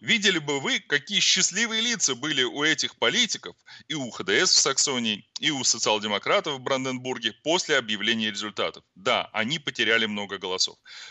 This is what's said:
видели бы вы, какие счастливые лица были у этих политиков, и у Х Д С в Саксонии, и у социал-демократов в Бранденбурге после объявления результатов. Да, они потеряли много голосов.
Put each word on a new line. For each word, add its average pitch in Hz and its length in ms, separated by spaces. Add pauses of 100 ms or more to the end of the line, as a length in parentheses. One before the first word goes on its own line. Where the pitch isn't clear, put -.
видели 190 380
бы 147 200
вы, 226 200
какие 143 400
счастливые 214 600
лица 220 360
были 139 260
у 131 220
этих 147 320
политиков, 156 600 (320)
и 147 60
у 135 160
Х 104 140
Д 101 200
С 185 80
в - 60
Саксонии, 123 720 (100)
и 151 120
у 131 120
социал-демократов 117 920
в 131 40
Бранденбурге 127 760 (100)
после 156 340
объявления 110 540
результатов. 101 520 (120)
Да, 101 360
они 117 280
потеряли 113 480
много 101 320
голосов. 92 380 (340)